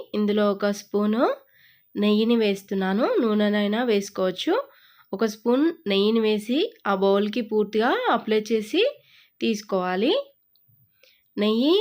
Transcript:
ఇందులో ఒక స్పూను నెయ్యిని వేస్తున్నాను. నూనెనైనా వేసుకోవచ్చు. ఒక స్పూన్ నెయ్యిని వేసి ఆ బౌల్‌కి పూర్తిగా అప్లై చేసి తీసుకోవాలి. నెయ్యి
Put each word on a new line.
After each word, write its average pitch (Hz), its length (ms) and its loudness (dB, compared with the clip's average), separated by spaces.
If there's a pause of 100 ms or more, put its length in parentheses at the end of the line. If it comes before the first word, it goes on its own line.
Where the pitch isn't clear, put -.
(140)
ఇందులో 208 360 0
ఒక 202 200 -2
స్పూను 208 520 -2 (720)
నెయ్యిని 214 420 2
వేస్తున్నాను. 196 680 -2 (140)
నూనెనైనా 208 640 0
వేసుకోవచ్చు. 202 720 -2 (580)
ఒక 208 120 -2
స్పూన్ 240 400 0 (220)
నెయ్యిని 208 340 2
వేసి 220 520 -2 (140)
ఆ 202 80 0
బౌల్‌కి 202 480 0
పూర్తిగా 214 480 0 (220)
అప్లై 220 280 0
చేసి 220 420 -2 (580)
తీసుకోవాలి. 202 720 -2 (1200)
నెయ్యి 226 440 2